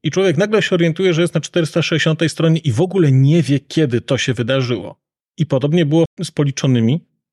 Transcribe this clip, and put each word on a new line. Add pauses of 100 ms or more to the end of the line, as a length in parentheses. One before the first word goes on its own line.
i
człowiek
nagle
się
orientuje,
że
jest
na
czterysta
sześćdziesiątej
stronie
i
w
ogóle
nie
wie,
kiedy
to
się
wydarzyło. (360)
I
podobnie
było (180)
z
Policzonymi. (280)